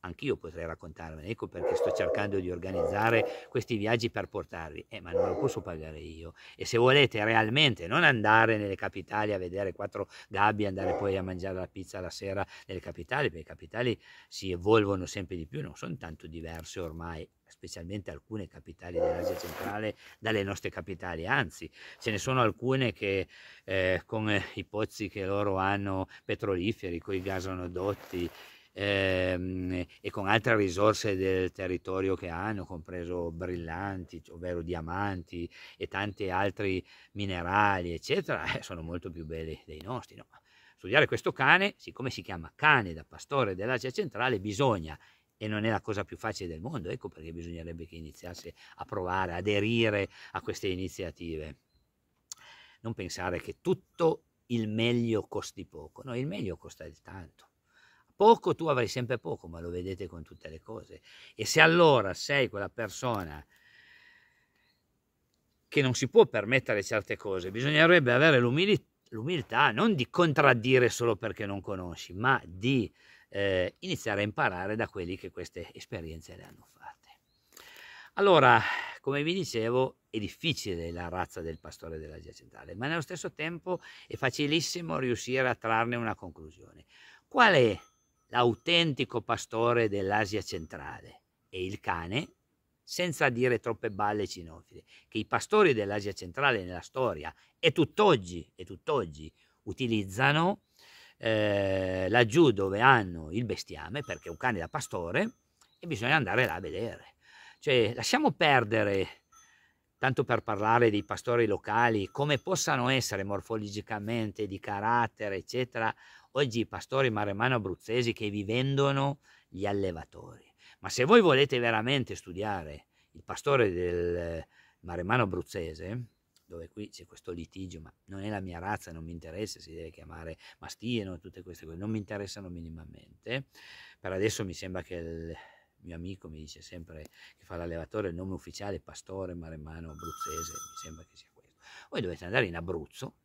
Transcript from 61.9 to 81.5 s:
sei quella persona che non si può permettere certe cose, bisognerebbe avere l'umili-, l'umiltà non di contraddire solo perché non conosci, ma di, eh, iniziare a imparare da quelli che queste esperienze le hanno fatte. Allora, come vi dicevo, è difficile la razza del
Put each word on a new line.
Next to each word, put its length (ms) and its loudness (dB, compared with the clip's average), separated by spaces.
sei 340 2
quella 200 -6
persona 760 -4
che 160 2
non 120 4
si 140 0
può 180 10
permettere 580 0
certe 320 -2
cose, 340 -4
bisognerebbe 640 6
avere 260 8
l'umili-, 480 4
l'umiltà 640 2
non 240 4
di 120 0
contraddire 840 6
solo 260 0
perché 280 -6
non 160 -6
conosci, 520 -10
ma 340 2
di, 420 0
eh, 500 2
iniziare 400 -2
a 40 2
imparare 520 -2
da 100 -2
quelli 300 -6
che 160 -14
queste 420 -12
esperienze 600 -12
le 80 -20
hanno 280 -20
fatte. 460 -20
Allora, 500 10
come 240 -2
vi 100 0
dicevo, 720 0
è 100 -6
difficile 720 -4
la 160 -8
razza 320 -6
del 180 -8